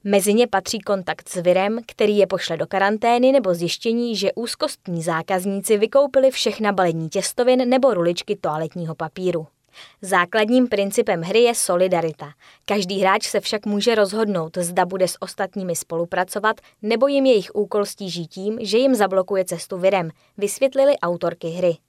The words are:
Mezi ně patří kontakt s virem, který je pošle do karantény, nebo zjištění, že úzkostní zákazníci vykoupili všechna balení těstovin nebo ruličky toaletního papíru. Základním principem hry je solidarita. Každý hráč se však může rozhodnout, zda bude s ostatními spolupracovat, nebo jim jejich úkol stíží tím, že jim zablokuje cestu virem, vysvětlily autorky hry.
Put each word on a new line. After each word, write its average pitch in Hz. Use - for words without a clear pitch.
Mezi 202
ně 240
patří 196
kontakt 190
s -
virem, 185
který 208
je 190
pošle 175
do -
karantény, 233
nebo 208
zjištění, 226
že 190
úzkostní 196
zákazníci 190
vykoupili 269
všechna 214
balení 165
těstovin 247
nebo 262
ruličky 175
toaletního 160
papíru. 170
Základním 214
principem 202
hry 196
je 233
solidarita. 170
Každý 196
hráč 190
se 202
však 214
může 208
rozhodnout, 202
zda 180
bude 185
s -
ostatními 185
spolupracovat, 185
nebo 226
jim 277
jejich 220
úkol 202
stíží 175
tím, 208
že 208
jim 262
zablokuje 190
cestu 180
virem, 180
vysvětlily 269
autorky 170
hry. 175